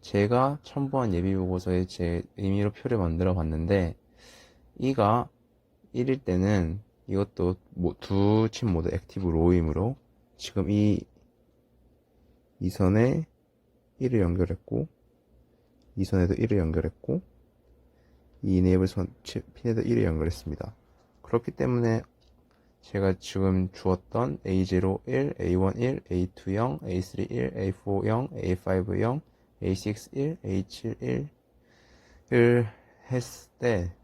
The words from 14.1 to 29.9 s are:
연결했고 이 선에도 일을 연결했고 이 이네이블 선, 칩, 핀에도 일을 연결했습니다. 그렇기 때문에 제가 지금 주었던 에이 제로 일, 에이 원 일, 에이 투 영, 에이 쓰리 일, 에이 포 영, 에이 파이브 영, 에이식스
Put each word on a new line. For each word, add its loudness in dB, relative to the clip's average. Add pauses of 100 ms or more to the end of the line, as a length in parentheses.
연결했고 0 (1080)
이 -2
선에도 2
일을 0
연결했고 -2 (1200)
이 2
이네이블 4
선, -4 (160)
칩, -10
핀에도 -4
일을 2
연결했습니다. -4 (460)
그렇기 -4
때문에 0 (800)
제가 0
지금 0
주었던 -2
에이 2
제로 0
일, -2
에이 0
원 2
일, -2 (100)
에이 0
투 -6
영, -2
에이 -2
쓰리 -6
일, -4
에이 -2
포 -4
영, 0
에이 -2
파이브 -2
영, -2 (420)
에이식스 -4